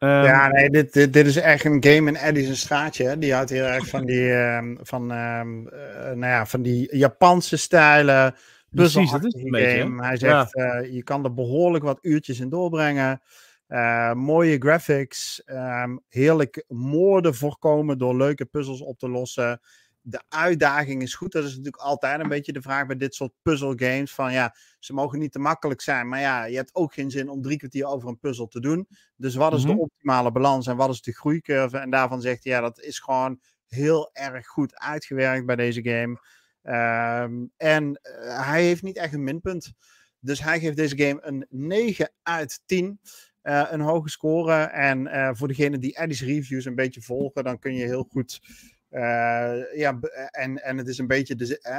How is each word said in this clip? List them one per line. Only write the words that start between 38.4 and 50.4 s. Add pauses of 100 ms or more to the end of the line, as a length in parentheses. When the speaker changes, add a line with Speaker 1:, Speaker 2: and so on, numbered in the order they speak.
Speaker 2:
hij
heeft
niet
echt
een
minpunt. (480)
Dus
hij
geeft
deze
game
een
negen (100)
uit
tien. (420)
Eh,
een
hoge
score. (100)
En,
eh,
voor
degene
die
Eddy's
reviews
een
beetje
volgen,
dan
kun
je
heel
goed, (480)
eh,
ja,
b-, (260)
en,